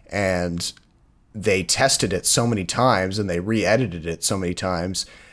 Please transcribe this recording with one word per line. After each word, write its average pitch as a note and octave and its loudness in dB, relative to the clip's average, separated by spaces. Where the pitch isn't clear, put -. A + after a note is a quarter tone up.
and F2+ -2
they F#2+ 0
tested C3 2
it F2+ -2
so A#2 2
many A2 0
times G2 2
and G2+ -2
they F2 -2
re-edited G2 0
it E2 -6
so G2+ 0
many F2+ -2
times F2+ -4